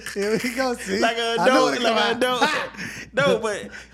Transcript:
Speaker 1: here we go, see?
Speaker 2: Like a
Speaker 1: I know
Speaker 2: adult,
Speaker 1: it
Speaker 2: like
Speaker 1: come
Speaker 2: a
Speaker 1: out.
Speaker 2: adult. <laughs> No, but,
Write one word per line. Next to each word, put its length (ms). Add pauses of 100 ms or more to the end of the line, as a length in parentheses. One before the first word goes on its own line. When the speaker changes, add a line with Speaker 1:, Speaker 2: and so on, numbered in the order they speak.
(140)
Speaker 1:
here 280
we 120
go, 200
see? 260
Speaker 2:
Like 160
a 240
Speaker 1:
I 60
know 220
Speaker 2:
adult, 60
Speaker 1:
it 80
Speaker 2:
like 120
Speaker 1:
come 20
Speaker 2:
a 40
Speaker 1:
out. 160
Speaker 2:
adult. 280 (640)
<laughs> 20
No, 280
but, 300 (240)